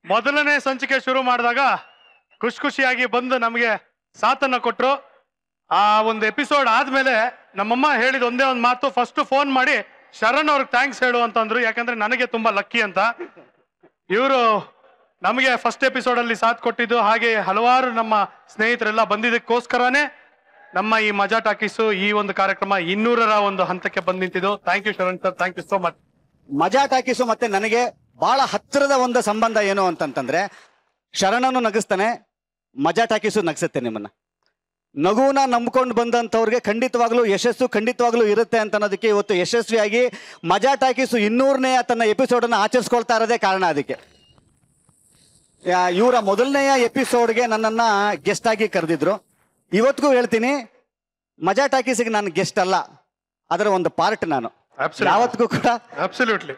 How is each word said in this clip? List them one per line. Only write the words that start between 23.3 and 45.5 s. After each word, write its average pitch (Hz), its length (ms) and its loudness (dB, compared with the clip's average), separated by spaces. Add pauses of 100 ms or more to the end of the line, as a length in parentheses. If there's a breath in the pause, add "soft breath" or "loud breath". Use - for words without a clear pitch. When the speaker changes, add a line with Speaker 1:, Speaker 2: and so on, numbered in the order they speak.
Speaker 1:
ಹಂತಕ್ಕೆ 180 360 -4
ಬಂದ್ 185 200 -2
ನಿಂತಿದ್ದು. 185 360 -2
Thank 196 320 -2
you 202 100 -4
ಶರಣ್ 185 220 -2
sir, 185 160 -4
thank 180 200 -4
you 170 140 -12
so 196 100 0
much. 170 160 -4 (640)
Speaker 2:
ಮಜಾ 214 260 2
ಟಾಕೀಸು 254 400 0
ಮತ್ತೆ 233 220 -2
ನನಗೆ 220 600 -2 (100)
ಬಹಳ 247 260 2
ಹತ್ತಿರದ 277 480 0
ಒಂದು 247 300 2
ಸಂಬಂಧ 220 360 0
ಏನು 196 280 2
ಅಂತಂತಂದ್ರೆ, 156 840 -4 (420 soft breath)
ಶರಣನು 254 460 0
ನಗಿಸ್ತಾನೆ, 214 760 -2 (480)
ಮಜಾ 170 220 2
ಟಾಕೀಸು 214 360 0
ನಗಿಸುತ್ತೆ 160 380 -4
ನಿಮ್ಮನ್ನ. 110 280 -6 (880)
ನಗುವನ್ನ 254 480 2
ನಂಬ್ಕೊಂಡು 240 500 -2
ಬಂದಂಥವ್ರಿಗೆ 233 640 0
ಖಂಡಿತವಾಗ್ಲೂ 233 640 0
ಯಶಸ್ಸು 220 440 0
ಖಂಡಿತವಾಗ್ಲೂ 233 560 0
ಇರುತ್ತೆ 220 320 0
ಅಂತ 214 180 -2
ಅನ್ನೋದಕ್ಕೆ 208 320 -2
ಇವತ್ತು 202 260 0
ಯಶಸ್ವಿಯಾಗಿ 220 720 0 (360 loud breath)
ಮಜಾ 202 320 2
ಟಾಕೀಸು 254 420 0
ಇನ್ನೂರನೇ 262 680 2
ತನ್ನ 233 180 -2
ಎಪಿಸೋಡ್ 226 420 2
ಅನ್ನ 233 140 0
ಆಚರಿಸ್ಕೊಳ್ತಾ 226 580 0
ಇರೋದೇ 226 220 0
ಕಾರಣ 190 280 0
ಅದಕ್ಕೆ. 143 320 -2 (1700)